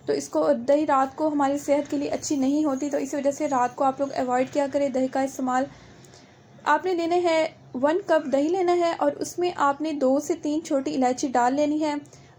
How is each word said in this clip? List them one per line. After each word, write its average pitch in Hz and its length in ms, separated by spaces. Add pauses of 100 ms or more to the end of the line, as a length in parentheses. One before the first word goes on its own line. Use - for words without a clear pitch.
तो 285 60
इसको, 277 300 (120)
दही 285 300
रात 269 300
को 311 140
हमारी 285 300
सेहत 285 300
के 294 80
लिए 285 120
अच्छी - 280
नहीं 277 280
होती, 277 260
तो 277 80
इस 285 160
वजह 285 160
से 294 160
रात 247 280
को - 100
आप 269 160
लोग 277 100
avoid 254 400
किया 285 160
करें 285 260
दही 262 160
का 269 140
इस्तेमाल। 262 440 (1000)
आपने 311 280
लेने 339 260
हैं 320 360 (200)
one 302 240
cup 320 260
दही 277 220
लेना 349 260
है 339 200
और 285 200
उसमें 349 400
आपने 285 400
दो 269 260
से 311 140
तीन 302 260
छोटी 294 300
इलायची 254 380
डाल 247 260
लेनी 294 240
है। 294 460 (140)